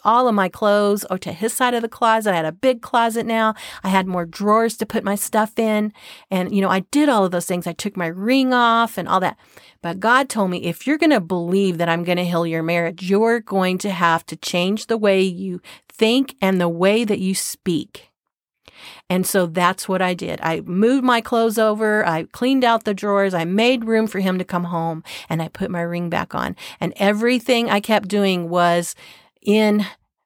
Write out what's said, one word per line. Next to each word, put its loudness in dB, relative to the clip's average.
all 4
of 2
my 2
clothes 2
over -4
to -8
his -4
side 0
of 0
the -4
closet. 2
I 2
had 0
a -4
big 0
closet 0
now. 0
I -2
had 2
more -2
drawers 0
to -4
put -4
my -2
stuff -2
in, 0
and, -2
you 2
know, 2
I 0
did 4
all 4
of -2
those -4
things. -4
I -6
took -8
my -2
ring 0
off 2
and -6
all 2
that. -2
But -6
God 2
told -2
me, -4
"If -6
you're 0
gonna 4
believe 0
that 0
I'm 0
gonna 0
heal 0
your -2
marriage, -2
you're 2
going 0
to -6
have 0
to -12
change -2
the -2
way 4
you -4
think 0
and 2
the 2
way 2
that -2
you -2
speak." -6
And 0
so 2
that's 0
what -2
I 0
did. -8
I -2
moved 2
my 2
clothes 0
over. 2
I -2
cleaned 0
out 2
the 0
drawers. 0
I 0
made 2
room 0
for -4
him 0
to -4
come -4
home, -4
and -2
I -6
put -6
my -4
ring -4
back -4
on. -4
And -4
everything 0
I 0
kept 0
doing 0
was 2
in, 2